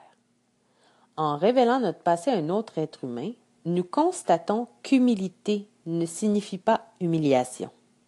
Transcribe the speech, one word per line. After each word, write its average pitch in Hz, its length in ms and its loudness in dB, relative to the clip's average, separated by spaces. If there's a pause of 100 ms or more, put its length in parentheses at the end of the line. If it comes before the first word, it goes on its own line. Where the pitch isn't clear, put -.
(1160)
En 151 220 0
révélant 240 420 2
notre 185 200 -2
passé 170 300 0
à 247 60 2
un 156 140 -2
autre 220 260 -4
être 156 280 -6
humain, 127 280 -8 (320)
nous 175 200 -2
constatons 233 840 0 (140)
qu'humilité 208 840 0 (200)
ne 170 180 -2
signifie 202 540 -2
pas - 300 0 (120)
humiliation. 151 680 0 (380)